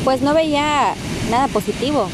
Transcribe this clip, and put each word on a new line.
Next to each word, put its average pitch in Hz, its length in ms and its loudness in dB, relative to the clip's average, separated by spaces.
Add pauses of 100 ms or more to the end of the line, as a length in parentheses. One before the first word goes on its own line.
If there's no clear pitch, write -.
pues 262 180 2
no 285 120 2
veía 294 600 2 (380)
nada 254 160 2
positivo. 220 680 -2